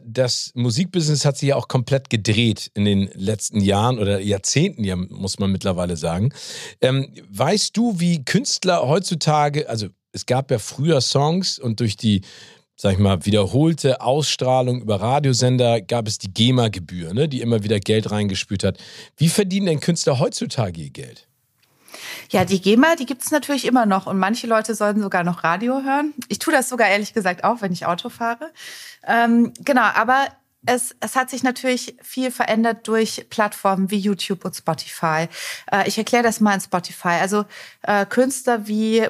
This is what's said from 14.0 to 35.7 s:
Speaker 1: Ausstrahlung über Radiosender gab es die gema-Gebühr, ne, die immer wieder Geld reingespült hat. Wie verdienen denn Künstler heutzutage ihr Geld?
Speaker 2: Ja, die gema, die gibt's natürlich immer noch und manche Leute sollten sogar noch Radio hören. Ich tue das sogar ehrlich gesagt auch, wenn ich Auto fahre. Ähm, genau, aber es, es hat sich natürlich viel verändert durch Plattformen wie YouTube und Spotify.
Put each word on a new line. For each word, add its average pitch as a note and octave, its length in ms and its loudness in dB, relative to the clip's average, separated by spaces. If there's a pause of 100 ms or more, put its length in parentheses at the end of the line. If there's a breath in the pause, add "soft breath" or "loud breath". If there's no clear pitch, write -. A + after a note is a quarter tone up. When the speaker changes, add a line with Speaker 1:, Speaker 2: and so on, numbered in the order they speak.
Speaker 1:
Ausstrahlung B2+ 800 0
über G#2 180 -2
Radiosender B2 800 2
gab A2+ 260 -4
es G#2+ 100 -6
die F#2+ 160 -10
gema-Gebühr, G2 800 0
ne, D3 160 0
die B2+ 120 -6
immer A#2 220 0
wieder G#2+ 160 2
Geld A2 320 0
reingespült G#2 520 -2
hat. G2 140 0 (380 loud breath)
Wie E3 140 4
verdienen G3 380 0
denn D#3 120 2
Künstler D#3+ 400 0
heutzutage G#2+ 640 -2
ihr C#2 80 -10
Geld? - 380 -18 (1000 loud breath)
Speaker 2:
Ja, F#3 140 4
die F3+ 180 2
gema, B3+ 360 6
die B3+ 80 -6
gibt's - 260 -6
natürlich C#4+ 340 0
immer B3+ 200 4
noch F#3+ 200 2
und F#3+ 120 -2
manche G3+ 300 0
Leute A3 280 0
sollten G#3 260 0
sogar F#3+ 220 0
noch F3 200 -2
Radio A#3 380 0
hören. C#4+ 320 -2 (140)
Ich G#3 120 -8
tue D#4 140 -2
das C4+ 140 4
sogar A#3 220 2
ehrlich G3+ 240 0
gesagt F3+ 320 -2
auch, A#3 160 0
wenn G3 100 -4
ich E3+ 140 -6
Auto F3 240 -4
fahre. A#3+ 420 -8 (560 loud breath)
Ähm, A#3 520 4
genau, B3+ 240 2 (120)
aber B3+ 320 2 (380)
es, B3 340 -2
es - 160 -6
hat B3+ 140 0
sich B3+ 140 -8
natürlich B3+ 580 -2
viel B3+ 300 -4
verändert A3+ 560 0
durch A3 420 -2
Plattformen G3 640 0
wie G#3+ 80 0
YouTube G3 460 -4
und F#3 100 -8
Spotify. D#3+ 720 -4 (420 loud breath)